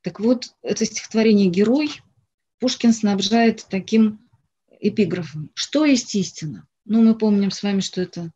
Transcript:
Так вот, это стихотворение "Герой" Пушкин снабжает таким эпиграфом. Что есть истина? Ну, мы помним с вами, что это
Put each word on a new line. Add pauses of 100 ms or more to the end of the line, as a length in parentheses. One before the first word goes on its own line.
Так
вот,
это
стихотворение
"Герой" (600)
Пушкин
снабжает
таким (600)
эпиграфом.
Что
есть
истина? (180)
Ну,
мы
помним
с
вами,
что
это